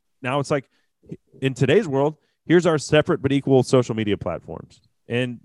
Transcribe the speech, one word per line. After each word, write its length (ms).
now 160
it's 120
like, 200
in 140
today's 340
world, 280
here's 200
our 120
separate 420
but 120
equal 320
social 320
media 200
platforms. 640
And 360